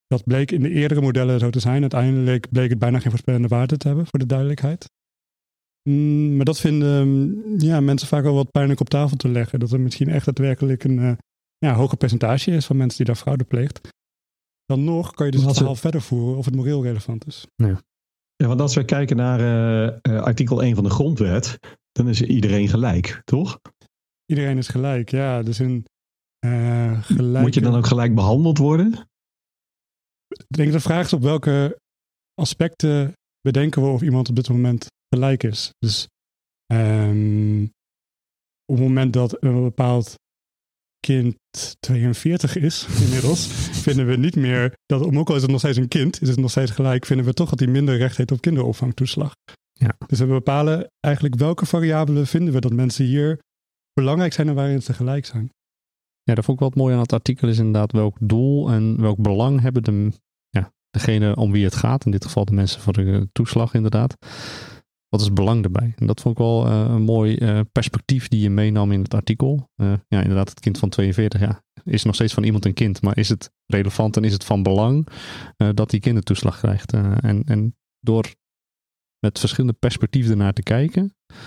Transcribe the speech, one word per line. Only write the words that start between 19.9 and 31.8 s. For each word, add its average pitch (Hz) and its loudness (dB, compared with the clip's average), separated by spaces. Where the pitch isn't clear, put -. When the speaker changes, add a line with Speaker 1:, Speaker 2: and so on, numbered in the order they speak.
Speaker 2:
artikel 120 2
één 120 2
van 98 2
de 101 0
grondwet, 113 0
dan 123 0
is 117 2
iedereen 104 2
gelijk, 92 0
toch? - -2
Speaker 1:
Iedereen 139 -2
is 123 -6
gelijk, 131 -4
ja. 131 -2
Dus 113 -4
in, 127 -2
eh, 117 -2
gelijke 123 0
Speaker 2:
Moet 123 2
je 123 0
dan 120 2
ook 120 2
gelijk 120 2
behandeld 131 2
worden? 165 2
Speaker 1:
Ik - -12
denk 151 2
dat 156 2
de - -4
vraag 170 0
is - -8
op 139 2
welke 143 0